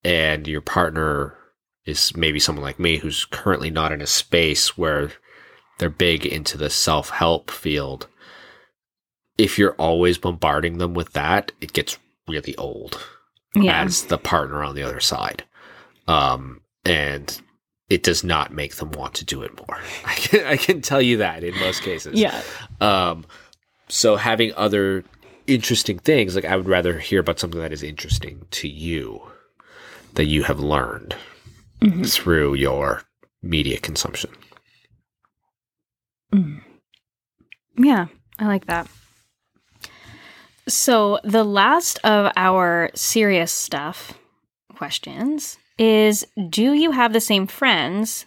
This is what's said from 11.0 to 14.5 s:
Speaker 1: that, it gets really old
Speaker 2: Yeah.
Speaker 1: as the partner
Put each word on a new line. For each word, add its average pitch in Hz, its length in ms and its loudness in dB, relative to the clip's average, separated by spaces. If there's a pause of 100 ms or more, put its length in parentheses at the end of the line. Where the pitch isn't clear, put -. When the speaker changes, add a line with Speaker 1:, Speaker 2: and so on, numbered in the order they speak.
Speaker 1:
that, 80 480 0
it - 140 -14
gets - 240 -2 (320)
really 76 260 -8
old - 500 -10 (500)
Speaker 2:
Yeah. 196 280 4
Speaker 1:
as - 200 -2
the 85 140 -2
partner 73 460 -2